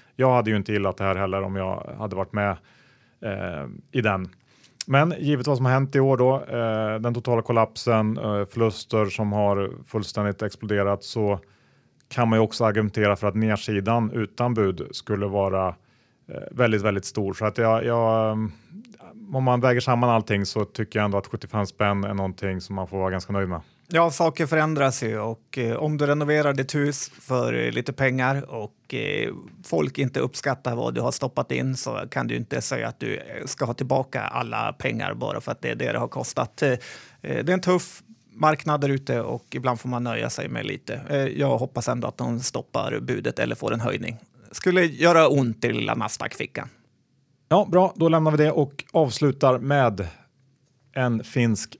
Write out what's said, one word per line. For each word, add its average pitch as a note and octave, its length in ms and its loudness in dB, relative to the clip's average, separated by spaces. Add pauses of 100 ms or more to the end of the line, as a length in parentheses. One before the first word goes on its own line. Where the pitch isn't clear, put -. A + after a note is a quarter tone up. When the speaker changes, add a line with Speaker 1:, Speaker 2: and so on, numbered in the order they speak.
(160)
Speaker 1:
Jag C3 180 6
hade A2 160 4
ju A2 60 2
inte G#2 160 -2
gillat G2 240 0
det G2 80 -4
här G2 120 2
heller F#2+ 260 -2
om G2 140 -6
jag F#2+ 420 -6
hade G#2 180 -6
varit F#2+ 160 -4
med, G2+ 240 0 (680)
eh, F#2 440 -6 (260)
i C3+ 80 2
den. F#2+ 280 0 (580)
Men D3 320 4
givet D3 280 0
vad C#3+ 100 2
som B2+ 100 2
har B2+ 60 4
hänt C3+ 240 2
i C#3 40 6
år C3+ 160 4
då, B2+ 180 6
eh, A2+ 680 -2
den A#2+ 140 0
totala A#2 280 0
kollapsen, A2 720 2
eh, G#2 300 -2
förluster A2 600 0
som G#2 260 -2
har G2+ 380 0 (160)
fullständigt G#2 560 -2
exploderat, G2+ 600 -2
så G2+ 360 -2 (680)
kan A#2+ 200 2
man A2+ 100 6
ju A2 40 6
också A2 220 0
argumentera G#2 520 2
för G#2+ 120 -2
att F#2+ 60 0
nedsidan A2 760 0
utan A#2+ 440 -2
bud G2 360 0
skulle G#2 360 -4
vara, F#2+ 420 0 (600)
eh, - 220 -12
väldigt, A2 320 2
väldigt G2 220 0
stor. G2 300 -4
Så A2 120 -2
att G#2 120 -2
jag, A2+ 260 2
jag, A2+ 480 2
ehm, A2 200 -2 (800)
om C3 120 0
man B2 160 4
väger B2 200 4
samman A#2+ 300 4
allting G#2+ 360 2
så G#2 180 -2
tycker - 340 -4
jag G#2 60 2
ändå G2+ 140 0
att G2 80 -2
sjuttiofem G#2 400 -4
spänn G2+ 380 0
är G2+ 100 -4
någonting F#2+ 460 -4
som G2 160 -10
man F#2+ 120 -4
får F#2+ 100 -6
vara F#2+ 120 0
ganska F#2 220 -4
nöjd G2 160 0
med. F2 120 -6 (300)
Speaker 2:
Ja, E3+ 200 4
saker D#3+ 360 0
förändras D3+ 560 2
ju A2 180 -4
och, A2+ 380 -8
eh, A#2 180 -2
om D3+ 200 -2
du D3 100 2
renoverar D3 460 2
ditt C3+ 220 -4
hus D3 360 -2 (100)
för, A#2+ 340 0
eh, A#2+ 180 0
lite A#2+ 200 -4
pengar C3+ 580 0
och, - 440 -12
eh, G#2 400 -4 (300)
folk D#3 340 -2
inte C3 220 -2
uppskattar B2+ 560 -4
vad A#2+ 180 -2
du A#2+ 60 -2
har A#2+ 100 0
stoppat B2+ 420 -4
in B2+ 240 -2
så A#2 240 -6 (100)
kan B2 160 -2
du A#2 100 -4
inte A#2+ 240 -6
säga A#2 280 -4
att - 120 -12
du, A2 160 -4
eh, - 280 -12
ska - 200 -6
ha B2 100 -2
tillbaka C3 480 -2
alla A2+ 500 -4
pengar A2 420 -4
bara A2+ 260 -6
för B2 120 -8
att - 100 -12
det B2 80 -4
är A#2 40 -6
det A#2 180 -4
det A#2 60 -4
har A#2+ 100 -4
kostat. - 540 -6
Eh, C#3+ 80 4
eh, B2 80 0 (420)
det C3 280 -4
är - 20 2
en F3+ 100 0
tuff F3+ 420 0 (300)
marknad D#3 480 0
där C#3 80 2
ute C3+ 320 -2
och A#2+ 320 -6
ibland B2 280 -2
får B2+ 80 -8
man B2 160 -2
nöja A#2 260 -4
sig - 180 -6
med A2+ 180 -6
lite. G#2+ 420 -8
Eh, C#3+ 100 0
jag C3+ 400 0
hoppas B2 300 -4
ändå A#2+ 200 -2
att B2 100 -10
de A#2+ 220 -4
stoppar A#2 600 -4
budet B2 380 -4
eller A#2 160 -2
får A2+ 180 -4
en A#2 80 -2
höjning. A2 360 -4 (360)
Skulle F3+ 320 2
göra D#3+ 440 6
ont B2+ 360 2
i A#2+ 80 0
lilla A2 220 -2
Nasdaq-fickan. - 760 -6 (800)
Speaker 1:
Ja, G3 220 4
bra. F3+ 260 6
Då E3 120 4
lämnar D#3+ 220 4
vi D3+ 60 4
det D3+ 160 6
och C#3+ 400 -2
avslutar C3+ 640 4
med B2 480 2 (840)
en A#2+ 320 0
finsk A#2 560 0